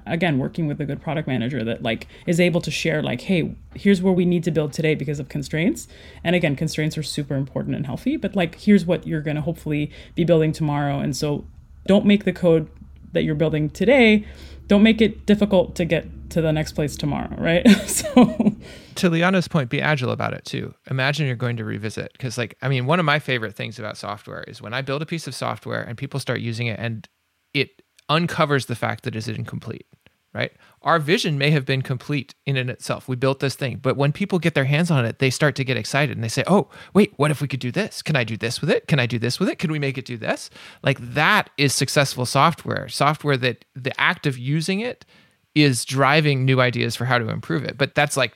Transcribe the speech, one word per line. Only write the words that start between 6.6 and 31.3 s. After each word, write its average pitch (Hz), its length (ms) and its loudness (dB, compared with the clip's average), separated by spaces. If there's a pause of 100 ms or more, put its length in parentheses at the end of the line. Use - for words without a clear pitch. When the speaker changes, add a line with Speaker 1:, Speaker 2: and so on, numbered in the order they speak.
Speaker 1:
are 156 60 -4
super 143 320 -6
important 139 400 -4
and - 120 -6
healthy, 247 300 -4
but, 202 200 -6
like, 175 240 -2
here's 196 260 6
what 175 180 0
you're 160 160 -4
gonna 151 200 -4
hopefully 151 500 -4 (240)
be 175 80 0
building 156 300 4
tomorrow. 143 480 0
And 143 160 -2
so 147 280 -2 (440)
don't 208 180 6
make 202 160 6
the 180 100 0
code 165 360 4 (460)
that 160 100 2
you're 156 100 0
building 151 360 0
today, 214 540 6 (420)
don't 202 160 6
make 226 200 6
it - 240 0
difficult 202 500 4
to 180 80 0
get 160 220 0 (240)
to 175 100 0
the 160 100 2
next 156 220 -2
place 151 240 -4
tomorrow, - 400 -4
right? 170 320 2
<laughs> - 180 6
So - 720 4 (380)
Speaker 2:
to 185 160 2
Liana's 175 360 2
point, 135 240 0
be 143 120 -2
agile 135 280 0
about - 220 -2
it - 140 -10
too. - 260 -8 (180)
Imagine 139 360 0
you're 127 100 -2
going 120 220 -4
to 110 60 -8
revisit, 107 540 -8
'cause, 123 200 -6
like, 117 240 -6
I 127 60 -2
mean, 127 180 0
one 160 120 2
of 175 60 0
my 147 140 4
favorite 117 360 -4
things 113 240 -10
about 104 200 -10
software 101 500 -12
is - 140 -18
when 104 100 -12
I 127 100 -4
build 139 200 -6
a 156 40 -6
piece 165 200 -10
of 131 80 -10
software 117 480 -6
and 113 160 -10
people 135 200 -8
start 127 220 -4
using 117 260 -4
it 107 140 -6
and 113 260 -8 (460)
it - 300 -2 (260)
uncovers 151 580 2
the 123 100 -6
fact 113 280 -6
that 110 120 -6
it's 110 120 -6
incomplete, 113 580 -10 (460)
right? 123 200 -6 (300)
Our 160 160 2
vision 160 400 0